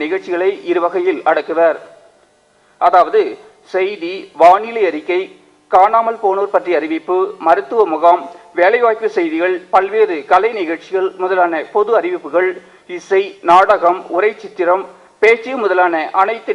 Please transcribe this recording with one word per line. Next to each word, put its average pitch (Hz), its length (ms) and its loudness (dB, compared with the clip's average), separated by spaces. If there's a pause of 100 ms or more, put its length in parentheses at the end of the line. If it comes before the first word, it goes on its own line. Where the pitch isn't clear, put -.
நிகழ்ச்சிகளை 185 480 -2 (200)
இரு 170 140 0
வகையில் 175 360 -2 (100)
அடக்குவர். 160 480 0 (1000)
அதாவது 180 420 4 (500)
செய்தி, 185 400 -4 (300)
வானிலை 214 480 4
அறிக்கை, 175 280 -4 (560)
காணாமல் 220 480 2
போனோர் 196 320 -2
பற்றிய 180 260 0
அறிவிப்பு, 160 360 -4 (300)
மருத்துவ 196 340 2 (140)
முகாம், 170 280 2 (360)
வேலைவாய்ப்பு 220 580 2
செய்திகள், 175 400 -2 (180)
பல்வேறு 196 420 0 (140)
கலை 190 200 2 (100)
நிகழ்ச்சிகள் 180 480 -4 (140)
முதலான 180 380 0 (140)
பொது 208 240 0
அறிவிப்புகள், 175 500 -2 (500)
இசை, 190 240 0 (280)
நாடகம், 180 500 4 (180)
உரை 214 140 0 (120)
சித்திரம், 185 400 -2 (380)
பேச்சு 233 300 2 (120)
முதலான 180 400 2 (180)
அனைத்து 220 320 -2